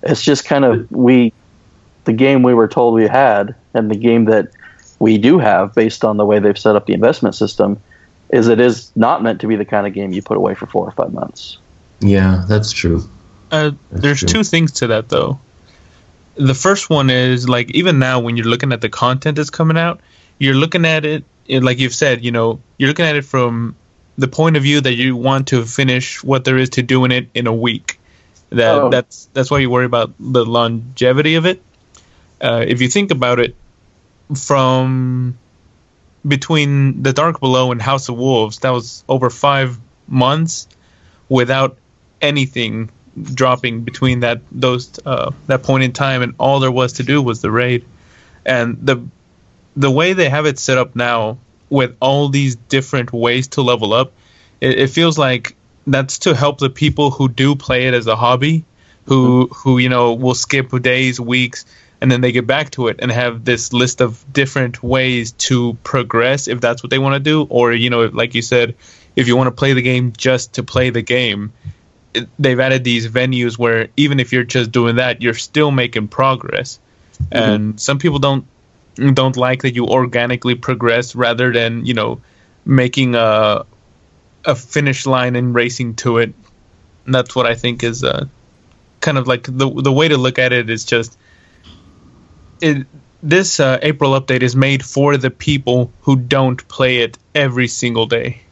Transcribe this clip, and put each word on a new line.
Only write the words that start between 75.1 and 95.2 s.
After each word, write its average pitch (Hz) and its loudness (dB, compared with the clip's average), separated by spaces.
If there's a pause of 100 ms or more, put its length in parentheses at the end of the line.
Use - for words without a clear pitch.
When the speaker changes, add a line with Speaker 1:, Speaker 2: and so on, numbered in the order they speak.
Speaker 3:
you're 120 0
still 147 -2
making 120 -2
progress. - -4 (420)
Speaker 1:
Mm-hmm. - -6
Speaker 3:
And 107 0
some 139 -2
people 143 0
don't 139 0 (500)
don't 131 2
like 127 0
that 127 -2
you 120 -2
organically 123 0
progress 120 -2
rather 120 0
than, 117 -2
you 123 -2
know, 117 -4 (440)
making 127 2
a, 107 2 (800)
a 147 0
finish 139 -2
line 127 0
and 123 -2
racing 120 -2
to 117 0
it. 113 -2 (720)
And 131 -2
that's 127 0
what 123 0
I 117 0
think 120 -6
is, 117 -4
uh, - -2 (720)
kind 147 0
of 123 -2
like 123 0
the, 131 -2
the 135 0
way 151 4
to 147 2
look 127 0
at 127 0
it 117 -2
is 117 -6
just 117 -2 (1400)
it, 143 0 (360)
this, 175 0
uh, 131 2
April 143 0
update 127 0
is 123 0
made 135 2
for 143 2
the 131 0